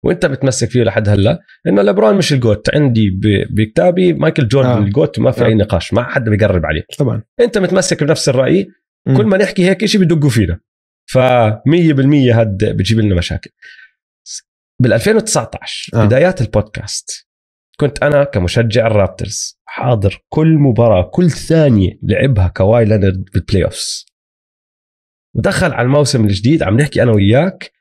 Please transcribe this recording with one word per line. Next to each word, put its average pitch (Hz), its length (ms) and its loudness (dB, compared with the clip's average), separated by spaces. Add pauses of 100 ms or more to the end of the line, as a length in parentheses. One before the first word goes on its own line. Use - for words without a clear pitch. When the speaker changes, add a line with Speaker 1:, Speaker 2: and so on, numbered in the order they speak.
Speaker 1:
وأنت 180 200 -2
متمسك 131 440 -2
فيه 123 140 0
لحد 107 260 0
هلا، 104 300 2 (280)
إنه 202 140 2
ليبرون 208 340 2
مش 170 180 0
الجوت. 117 420 0
عندي 117 340 2
ب-، 98 460 -2
بكتابي 175 580 0
مايكل 156 340 -2
جوردن 127 220 2
Speaker 2:
آه. 123 80 0
Speaker 1:
الجوت، 107 420 -2
وما 120 120 2
في 117 120 -2
Speaker 2:
آه. - 20 2
Speaker 1:
أي 110 80 2
نقاش، 98 400 0
ما 120 100 0
حد 120 260 -4
بيقرب 98 360 0
عليه. 78 200 -4 (120)
Speaker 2:
طبعا. 110 260 -4 (160)
Speaker 1:
أنت 233 180 0
متمسك 180 460 -2
بنفس 147 260 0
الرأي. 135 380 0 (400)
Speaker 2:
مم. 135 100 2
Speaker 1:
كل 208 80 2
ما 196 120 2
نحكي 190 320 0
هيك 185 140 -2
إشي 214 140 0
بدقوا 160 320 2
فينا. 95 300 0 (520)
فمية 127 800 2
بالمية 131 480 2
هاد 104 240 -2
بجيب 110 340 0
لنا 104 160 2
مشاكل. - 340 -6 (1300)
بالألفين 123 340 2
وتسعتاش، - 760 -6
Speaker 2:
آه. 110 120 2
Speaker 1:
بدايات 143 360 2
البودكاست، - 840 -6 (520)
كنت 143 240 -2
أنا 143 200 2
كمشجع 113 640 0
الرابترز 101 800 -4
حاضر 110 640 -4
كل 156 180 0
مباراة، 120 680 2
كل 175 180 2
ثانية 135 720 0
لعبها 107 440 0
كواي 110 380 2
لينارد 95 480 0
بالبلاي 87 300 -2
أوفس. - 420 -8 (1300)
ودخل 185 360 -2
على 120 140 -2
الموسم 131 400 2
الجديد، 104 380 0
عم 104 140 0
نحكي 139 260 0
أنا 123 80 2
وياك 110 680 0